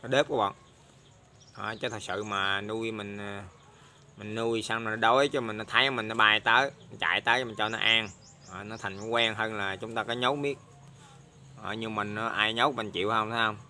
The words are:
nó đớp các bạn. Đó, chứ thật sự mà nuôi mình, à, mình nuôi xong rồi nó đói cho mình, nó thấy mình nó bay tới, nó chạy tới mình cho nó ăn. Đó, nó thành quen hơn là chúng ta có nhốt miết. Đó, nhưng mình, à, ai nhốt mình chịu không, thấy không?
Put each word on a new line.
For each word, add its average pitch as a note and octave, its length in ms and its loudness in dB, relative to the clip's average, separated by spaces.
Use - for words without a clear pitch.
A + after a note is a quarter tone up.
nó A#2 80 -12
đớp C3+ 200 4
các C#3+ 80 -2
bạn. G2+ 160 2
Đó, G#2 240 -6
chứ B2 80 -4
thật A2 140 -8
sự G2 200 -4
mà G2 380 0
nuôi A2 300 -4
mình, G2+ 260 -8
à, G2+ 260 -10
mình G#2+ 180 -10
nuôi A2+ 260 0
xong A2+ 240 -2
rồi A2 100 -2
nó A2+ 60 -2
đói B2+ 260 6
cho C#3+ 140 0
mình, A2 160 -6
nó A2 60 -6
thấy B2+ 280 4
mình A2+ 160 -2
nó A2 80 -6
bay G#2+ 240 6
tới, B2 320 4
nó G#2+ 80 -16
chạy F2+ 220 2
tới B2 240 2
mình A2 120 -10
cho G#2+ 120 0
nó A2 80 -4
ăn. A2 320 2
Đó, F#2+ 100 -10
nó A2 140 -10
thành G2+ 320 -8
quen A2+ 260 4
hơn A2 180 -2
là G2 220 -2
chúng A2 200 -10
ta A2+ 80 -2
có A2+ 100 -4
nhốt B2+ 220 2
miết. C#3+ 220 -4
Đó, G2 80 -6
nhưng A2 240 -6
mình, G#2 200 -2
à, A2 140 -2
ai G#2+ 240 2
nhốt B2 220 4
mình A2 160 -4
chịu F#2 180 0
không, A2 220 2
thấy A#2 80 -2
không? G#2+ 180 2